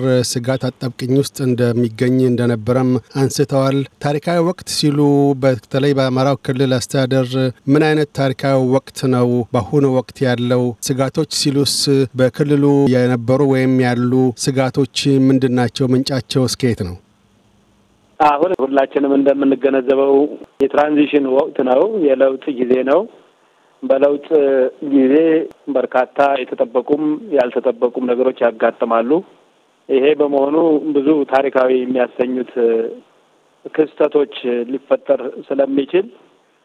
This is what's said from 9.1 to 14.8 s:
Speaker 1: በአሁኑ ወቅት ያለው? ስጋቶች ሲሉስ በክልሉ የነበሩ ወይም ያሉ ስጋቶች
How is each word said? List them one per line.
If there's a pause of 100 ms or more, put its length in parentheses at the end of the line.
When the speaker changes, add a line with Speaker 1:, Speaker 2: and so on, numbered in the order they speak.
Speaker 1:
በአሁኑ
ወቅት
ያለው? (160)
ስጋቶች
ሲሉስ (380)
በክልሉ (260)
የነበሩ
ወይም
ያሉ (260)
ስጋቶች (240)